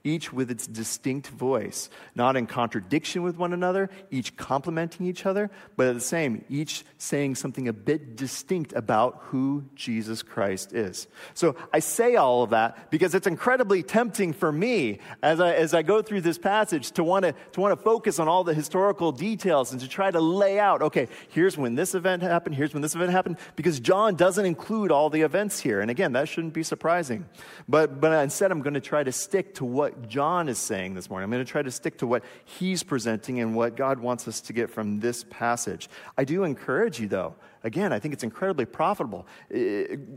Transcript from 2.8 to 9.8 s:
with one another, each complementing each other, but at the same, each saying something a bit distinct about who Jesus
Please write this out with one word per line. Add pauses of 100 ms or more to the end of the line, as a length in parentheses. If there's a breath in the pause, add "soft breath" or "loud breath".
with
one
another, (220 loud breath)
each
complementing
each
other, (260 loud breath)
but
at
the
same,
each (140 loud breath)
saying
something
a
bit
distinct
about
who (100)
Jesus